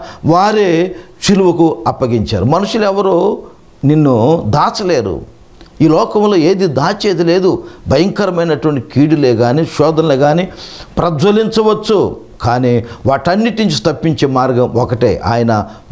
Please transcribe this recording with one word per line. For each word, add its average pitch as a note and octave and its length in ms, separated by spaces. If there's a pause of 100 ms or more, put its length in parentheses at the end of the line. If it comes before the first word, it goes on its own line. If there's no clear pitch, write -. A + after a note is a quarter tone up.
(260)
వారే F3+ 680 (280)
సిలువకు F3 640
అప్పగించారు. A2+ 580
మనుషులు G3+ 400
ఎవరో G3 520 (480)
నిన్ను C#3+ 640
దాచలేరు. D3 880 (440)
ఈ D#3 60
లోకంలో G#3 480
ఏది F#3 320
దాచేది F3 560
లేదు. F3 400 (240)
భయంకరమైనటువంటి E3 960 (120)
కీడులే C#3+ 420
కానీ, B2 300
శోధనలే D3+ 520
కానీ D#3+ 300 (500)
ప్రజ్వలించవచ్చు, G#3 1300 (140)
కానీ B2 440 (200)
వాటన్నిటి G#3 600
నుంచి D3+ 140
తప్పించే D3+ 480
మార్గం B2+ 460
ఒకటే, A2+ 520
ఆయన A2+ 400 (260)